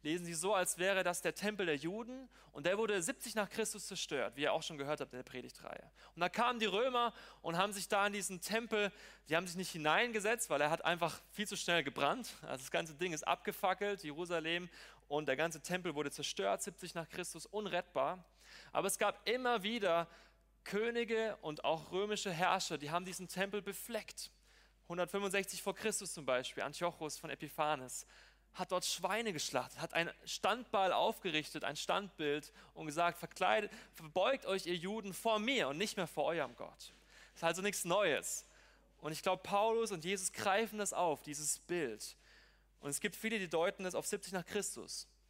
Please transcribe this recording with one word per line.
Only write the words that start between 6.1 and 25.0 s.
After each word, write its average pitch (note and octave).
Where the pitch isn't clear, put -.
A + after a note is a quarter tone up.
Und E3
da F3
kamen A#3+
die A3
Römer A#3+
und E3
haben G3
sich G3
da G3+
in G3+
diesen F#3+
Tempel, G#3+
die D#3
haben F3+
sich E3+
nicht F3+
hineingesetzt, G#3
weil D3
er D3
hat E3
einfach E3+
viel G#3
zu G3+
schnell E3+
gebrannt. C#3+
Also C3
das -
ganze E3+
Ding F3
ist D3+
abgefackelt, G3
Jerusalem, E3+
und D3
der C3
ganze D#3+
Tempel F3+
wurde D3
zerstört, G3
siebzig F3+
nach E3
Christus, -
unrettbar. F3+
Aber E3+
es -
gab G3+
immer A#3+
wieder F#3
Könige A3
und D3+
auch D#3
römische G3+
Herrscher, F3
die C#3+
haben F3
diesen F3+
Tempel G3+
befleckt. -
Hundertfünfundsechzig F#3+